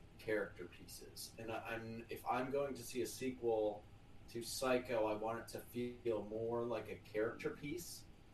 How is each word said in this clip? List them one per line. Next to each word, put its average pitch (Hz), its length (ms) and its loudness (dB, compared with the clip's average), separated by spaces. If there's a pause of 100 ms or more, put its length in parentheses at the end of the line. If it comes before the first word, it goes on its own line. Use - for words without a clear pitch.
(200)
character - 460 0
pieces. - 760 -12
And 113 120 -6
I, 113 80 -2 (120)
I'm, 113 400 -4
if - 180 -6
I'm 135 220 4
going 139 240 2
to 117 80 -6
see 123 180 -2
a 107 60 2
sequel 113 760 4 (500)
to 117 120 -2
Psycho, 123 640 4
I 107 80 4
want 113 240 0
it 110 140 -8
to 113 40 -4
feel 117 720 0
more 113 360 2
like 110 240 0
a 101 220 -8
character 113 380 2
piece - 520 -4 (320)